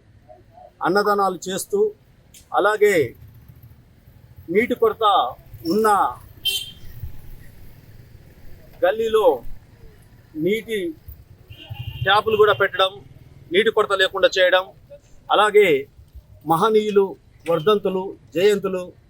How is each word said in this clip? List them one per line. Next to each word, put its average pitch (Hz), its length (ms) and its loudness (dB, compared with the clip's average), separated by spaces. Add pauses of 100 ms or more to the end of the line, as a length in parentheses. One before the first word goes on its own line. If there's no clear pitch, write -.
(880)
అన్నదానాలు 196 600 0
చేస్తూ, 190 340 -4 (800)
అలాగే 202 360 2 (1600)
నీటి 240 260 0
కొరత 220 220 2 (680)
ఉన్న 214 160 2 (3000)
గల్లీలో 220 420 0 (1160)
నీటి 214 340 -4 (1300)
ట్యాపులు 208 400 0
కూడా 202 180 4
పెట్టడం, 190 300 0 (640)
నీటి 214 240 2
కొరత 202 140 0 (120)
లేకుండా 185 340 0
చేయడం, 185 260 4 (720)
అలాగే 202 320 4 (840)
మహనీయులు 202 560 2 (420)
వర్ధంతులు, 190 520 0 (320)
జయంతులు 190 480 0 (280)